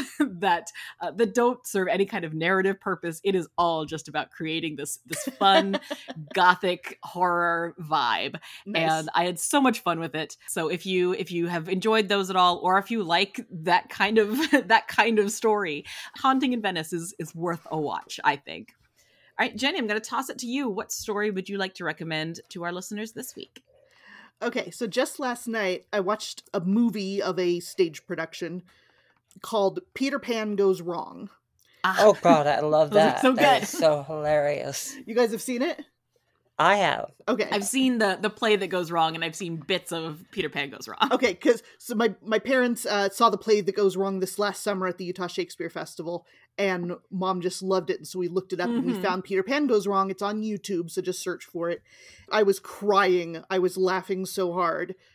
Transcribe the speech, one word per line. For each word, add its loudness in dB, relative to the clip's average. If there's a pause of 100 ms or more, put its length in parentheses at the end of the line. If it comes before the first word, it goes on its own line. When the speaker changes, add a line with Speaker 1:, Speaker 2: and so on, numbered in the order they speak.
(120)
Speaker 1:
<laughs> -4
that, 0 (300)
uh, -6
that 2
don't 2
serve 0
any 2
kind -6
of -6
narrative 2
purpose. -6
It 2
is -2 (100)
all 2
just -10
about -6
creating -6
this, -8
this -8 (140)
fun 4 (260)
Speaker 2:
<laughs> -14
Speaker 1:
gothic 4
horror 0
vibe. 0 (300)
Speaker 2:
Nice. 0
Speaker 1:
And -2
I 2
had -2
so 2
much 4
fun 0
with -6
it. -8 (100)
So -2
if -6
you, 2
if -6
you -2
have -4
enjoyed 2
those 0
at -4
all, 6
or 4
if -4
you 0
like 0 (100)
that 0
kind 0
of, 6 (220)
<laughs> 4
that 4
kind 4
of 2
story, 0 (320)
Haunting 2
in -2
Venice -2
is, -6
is -10
worth -4
a -2
watch, -6
I 0
think. -16 (640)
All 0
right, -12
Jenny, -2
I'm -2
gonna -2
toss -6
it -12
to -10
you. -4
What -8
story -4
would -6
you -6
like -4
to -12
recommend -6 (100)
to -10
our -4
listeners -8
this -12
week? -16 (800)
Speaker 2:
Okay, -4
so -6
just -2
last -6
night, -2
I 0
watched -6 (100)
a -2
movie 0
of -2
a 0
stage -2
production -8 (800)
called 0 (140)
Peter -2
Pan -2
Goes 4
Wrong. -8 (540)
Speaker 1:
Ah. 0
Speaker 3:
Oh, 8
God, 6
I 4
love 4
Speaker 1:
<laughs> -12
Those 4
are 8
Speaker 3:
that. -2
Speaker 1:
so 6
Speaker 3:
That 6
Speaker 1:
good. -4
Speaker 3:
is -6
so 2
hilarious. -2 (100)
Speaker 2:
You -8
guys 4
have -6
seen -4
it? -2 (760)
Speaker 3:
I 6
have. 0 (160)
Speaker 2:
Okay. 0
Speaker 1:
I've -2
seen 0
the, 2
the 0
play 0
that 0
goes -4
wrong, 2
and -4
I've -6
seen -8
bits -4
of -8
Peter -4
Pan -6
Goes -14
Wrong. 0
Speaker 2:
Okay, 2
'cause, 2 (180)
so -8
my, 2
my 0
parents, 0
uh, 0
saw 4
the 0
play 2
that -2
goes 2
wrong -2
this -4
last -2
summer -2
at -4
the -10
Utah -6
Shakespeare -8
Festival, -8 (320)
and -2 (180)
Mom -2
just -4
loved 0
it, -2
and -18
so -8
we -2
looked -4
it -2
up, -2
and 0
we 0
Speaker 1:
Mm-hmm. -6
Speaker 2:
found -2
Peter 0
Pan 0
Goes 2
Wrong. 2
It's -8
on -2
YouTube, -4
so -6
just -6
search -8
for -6
it. -6 (500)
I 6
was 4
crying. 2
I 0
was 2
laughing 0
so -2
hard. -2 (200)